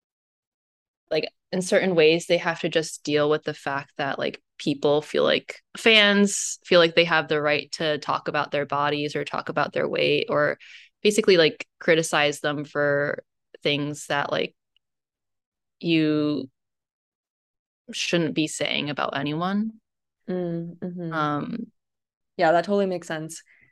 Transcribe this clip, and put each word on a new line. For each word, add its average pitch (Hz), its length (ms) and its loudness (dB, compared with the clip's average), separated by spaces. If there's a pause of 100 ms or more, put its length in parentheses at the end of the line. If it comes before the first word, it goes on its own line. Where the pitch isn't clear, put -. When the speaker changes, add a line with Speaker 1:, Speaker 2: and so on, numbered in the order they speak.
(1120)
Speaker 1:
like, 156 180 -2 (240)
in 185 100 -2
certain 185 320 0
ways, 165 320 4
they 170 100 2
have 170 240 -4
to 180 80 -4
just 160 340 -4
deal 147 280 2
with 151 140 0
the 151 100 -6
fact 139 420 -6
that, 139 220 -4
like, - 240 -6 (160)
people 147 420 2
feel - 240 0
like, - 380 0 (160)
fans 202 840 4
feel 180 160 6
like 165 140 4
they 170 100 6
have 160 240 0
the 156 120 0
right 147 320 -2
to 151 260 -2
talk 143 300 -4
about 147 220 -4
their 143 160 -2
bodies 147 500 -2
or 147 80 -4
talk - 240 -8
about 147 240 -2
their 147 160 -2
weight 147 400 0
or 147 300 -2 (440)
basically, 208 360 4
like, 156 280 2 (120)
criticize 160 640 2
them 147 240 -4
for 143 600 -2 (380)
things 147 440 -2
that, 143 240 -2
like, - 240 -4 (1300)
you 151 680 0 (1400)
shouldn't 170 420 -2
be 156 120 0
saying 143 420 -4
about - 280 -4
anyone. 175 560 -4 (560)
Speaker 2:
Mm, 170 500 -6
mm-hmm. 175 340 -8
Speaker 1:
Um, 151 540 -4 (720)
Speaker 2:
Yeah, 165 160 4
that 170 120 2
totally 202 220 0
makes 180 220 -6
sense. 160 400 -10
<laughs> - 40 -20 (200)